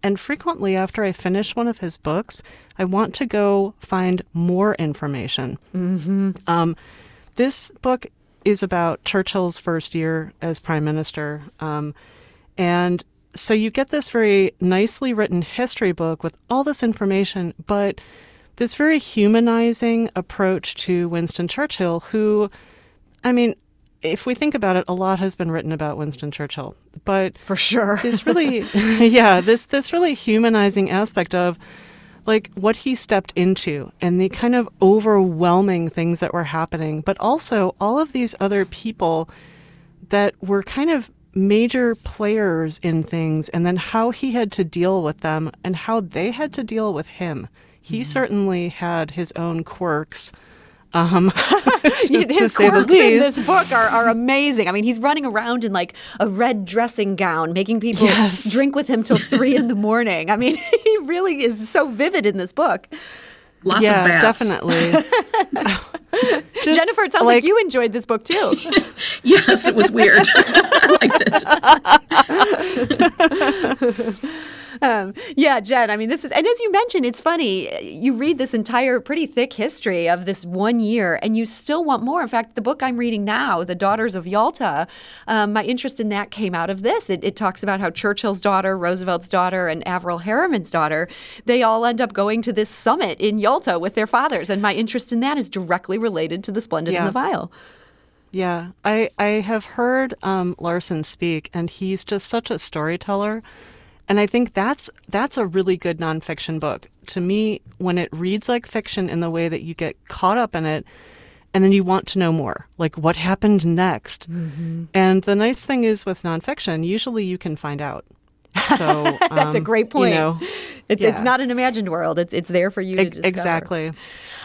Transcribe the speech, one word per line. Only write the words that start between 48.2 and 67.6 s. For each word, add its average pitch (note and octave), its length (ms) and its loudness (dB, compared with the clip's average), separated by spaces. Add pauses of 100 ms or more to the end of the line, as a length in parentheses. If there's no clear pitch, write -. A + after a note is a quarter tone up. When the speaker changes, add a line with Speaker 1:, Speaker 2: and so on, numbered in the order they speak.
Speaker 1:
had E3+ 420 -4
his E3+ 240 -8
own E3 280 -4
quirks. - 680 -6 (640)
Um, F3 380 4
<laughs> - 20 -14
Speaker 2:
<laughs> - 20 -14
Speaker 1:
to, - 560 2 (160)
Speaker 2:
His E4 200 4 (120)
Speaker 1:
to A4+ 100 6
say - 200 4
the - 20 6
Speaker 2:
quirks F4 220 6
in F#4 60 10 (220)
Speaker 1:
least. C#4+ 140 2
Speaker 2:
this A#3+ 100 -2
book F4 280 4
are, A3+ 160 4
are A#3 180 4
amazing. B3 600 2
I - 20 0
mean, G#3 140 0
he's A#3+ 120 0
running C#4+ 280 0
around A#3 400 -2
in, G3+ 80 -2
like, F3+ 200 -2 (280)
a A3 80 2
red G#3+ 340 0
dressing G3+ 540 -2
gown, E3 340 0
making G3+ 300 -2
people G#3+ 240 2
Speaker 1:
Yes. G3+ 440 2
Speaker 2:
drink C#4 240 2
with C#4+ 140 -2
him A3+ 160 0
till G#3+ 140 2
three C4 400 2
in B3 100 2
the A#3+ 80 0
morning. G#3 540 0
I G#3+ 80 2
mean, B3+ 180 0
<laughs> - 300 0
he G#4+ 180 4
really E4+ 400 -2
is A3 260 -2
so D4+ 200 2
vivid C#4 360 0
in G3+ 120 2
this F#3 160 -6
book. C4+ 340 -2 (800)
Speaker 3:
Lots F#3+ 160 4
Speaker 1:
Yeah, G#3 220 6
Speaker 3:
of F3+ 40 4
bats. F3 320 4
Speaker 1:
definitely. E3+ 520 0
Speaker 2:
<laughs> F#4+ 1700 0
Speaker 1:
Just, D#4 160 6
Speaker 2:
Jennifer, G#4 240 2
it C4+ 80 0
sounds A#3+ 140 4
like A#3+ 120 8
Speaker 1:
like B3 60 4
Speaker 2:
you F#4+ 160 4
enjoyed B3+ 320 0